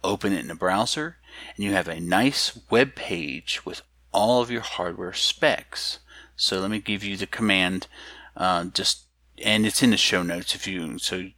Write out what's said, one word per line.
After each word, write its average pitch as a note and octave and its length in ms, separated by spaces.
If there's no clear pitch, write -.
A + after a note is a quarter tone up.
Open G2+ 300
it F2 80
in - 80
the E2 60
browser, A2 640
and G2+ 100
you G2+ 80
have F2 160
a E2 120
nice G#2 580
web C3 240
page - 720
with - 160
all A#2 280
of A#2+ 100
your A2+ 120
hardware F2+ 500
specs. - 840
So - 260
let G2 100
me G#2+ 100
give G2+ 240
you G2 120
the F#2+ 100
command, F#2+ 600
uh, F2+ 280
just, - 400
and G#2+ 220
it's - 160
in B2 80
the G#2 60
show F#2 260
notes F2 320
if - 120
you, F2 320
so - 180
you F#2 220